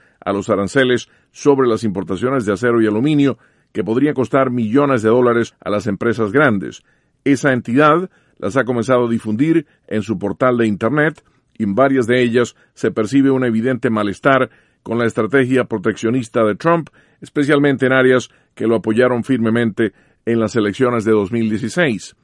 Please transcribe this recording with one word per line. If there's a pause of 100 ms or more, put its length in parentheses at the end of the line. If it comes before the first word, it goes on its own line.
(240)
a
los
aranceles (220)
sobre
las
importaciones
de
acero
y
aluminio, (320)
que
podría
costar
millones
de
dólares
a
las
empresas
grandes. (400)
Esa
entidad (260)
las
ha
comenzado
a
difundir (220)
en
su
portal
de
Internet, (340)
y
en
varias
de
ellas (200)
se
percibe
un
evidente
malestar (340)
con
la
estrategia
proteccionista
de
Trump, (320)
especialmente
en
áreas (280)
que
lo
apoyaron
firmemente (320)
en
las
elecciones
de
dos
mil
dieciséis.